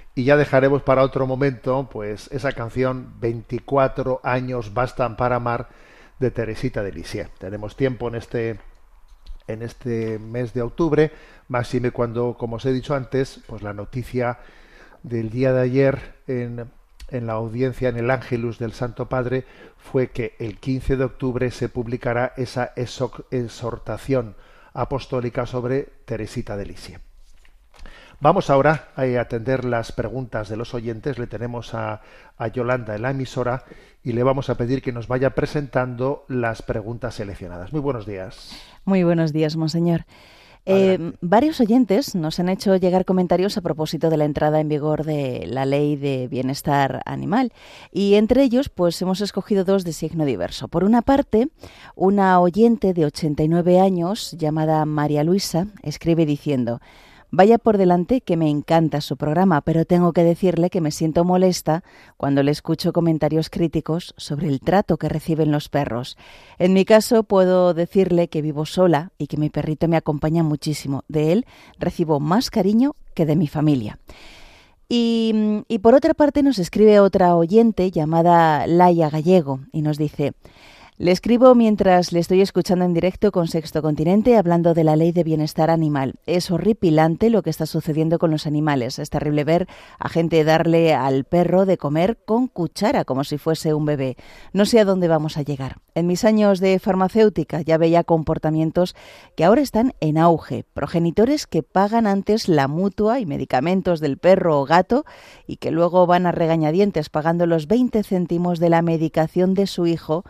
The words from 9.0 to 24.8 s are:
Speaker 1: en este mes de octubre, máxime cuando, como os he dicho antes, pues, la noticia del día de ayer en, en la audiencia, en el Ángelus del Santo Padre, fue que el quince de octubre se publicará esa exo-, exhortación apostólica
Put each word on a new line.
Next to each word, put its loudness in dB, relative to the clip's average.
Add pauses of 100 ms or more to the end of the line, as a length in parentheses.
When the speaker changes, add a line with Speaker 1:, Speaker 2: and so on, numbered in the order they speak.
Speaker 1:
en -10
este -8
mes -8
de -4
octubre, 0 (360)
máxime -4
cuando, -4
como -8
os -10
he 0
dicho -6
antes, -4
pues, -14
la -8
noticia -6 (640)
del -8
día 0
de 0
ayer 0 (140)
en, -8 (400)
en -8
la -6
audiencia, -4
en -6
el -2
Ángelus -4
del -8
Santo -8
Padre, -4 (320)
fue -4
que -8
el -12
quince -4
de -2
octubre -4
se -6
publicará -6
esa -6
exo-, -8
exhortación -6 (360)
apostólica -6